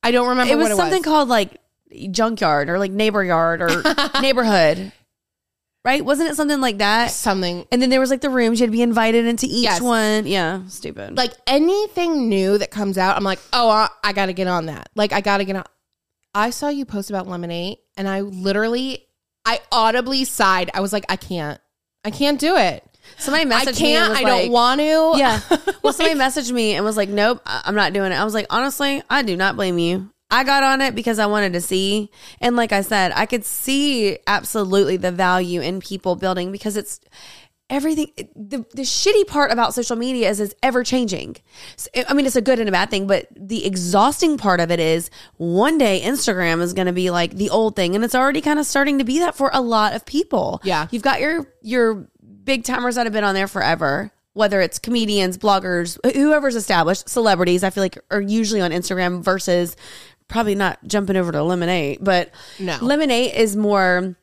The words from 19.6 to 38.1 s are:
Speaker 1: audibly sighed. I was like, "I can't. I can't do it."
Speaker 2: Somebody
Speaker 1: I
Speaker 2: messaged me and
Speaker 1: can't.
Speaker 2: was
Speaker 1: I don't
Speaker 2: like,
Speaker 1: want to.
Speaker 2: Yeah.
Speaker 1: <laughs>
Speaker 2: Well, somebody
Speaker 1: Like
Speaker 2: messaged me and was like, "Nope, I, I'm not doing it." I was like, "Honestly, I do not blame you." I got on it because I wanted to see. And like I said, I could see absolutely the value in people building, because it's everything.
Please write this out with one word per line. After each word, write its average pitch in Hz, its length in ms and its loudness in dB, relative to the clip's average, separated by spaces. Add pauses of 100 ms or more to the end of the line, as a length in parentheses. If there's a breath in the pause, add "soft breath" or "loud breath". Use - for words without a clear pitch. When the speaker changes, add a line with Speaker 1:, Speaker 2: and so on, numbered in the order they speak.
Speaker 1:
audibly 247 520 2
sighed. 190 500 0
I 190 60 -2
was 196 120 -2
like, 202 160 -4
"I 185 80 -2
can't. 160 420 -8 (460)
I 214 60 -6
can't 285 280 0
do 339 180 0
it." 185 280 0 (320 loud breath)
Speaker 2:
Somebody 311 280 0
Speaker 1:
I - 20 0
Speaker 2:
messaged 247 340 0
me 294 140 4
and - 100 4
Speaker 1:
can't. 233 60 2
Speaker 2:
was - 80 0
Speaker 1:
I 262 60 0
don't 254 180 4
Speaker 2:
like, 240 80 0
Speaker 1:
want 240 300 4
to. 320 360 4
Speaker 2:
Yeah. 240 280 2
Speaker 1:
<laughs> - 60 -6 (300)
Speaker 2:
Well, - 140 2
somebody 320 240 2
Speaker 1:
Like 262 160 2
Speaker 2:
messaged 247 180 -4
me 220 220 0
and 175 100 -2
was 214 140 -2
like, 202 100 0
"Nope, 208 380 0
I, - 180 -6
I'm 202 100 -2
not 196 200 2
doing 196 180 0
it." 165 40 -2
I 175 80 0
was 214 100 -4
like, 214 160 -2
"Honestly, 277 580 -2
I 269 140 0
do 196 160 -2
not 190 180 0
blame 185 220 0
you." 185 320 -2 (200)
I 254 140 2
got 277 180 2
on 269 200 2
it 254 120 -2
because 226 240 -2
I 214 60 2
wanted 208 300 0
to 175 80 -2
see. 196 480 -2 (320 loud breath)
And 247 140 2
like 233 160 0
I 196 100 2
said, 196 340 0
I 190 80 2
could 226 220 -4
see 269 800 -2
absolutely 190 720 0
the 185 120 -2
value 180 520 0
in 180 180 -4
people 185 360 -4
building, 185 360 -4
because 202 240 -6
it's 202 240 -8 (720 loud breath)
everything. 302 380 -2 (100)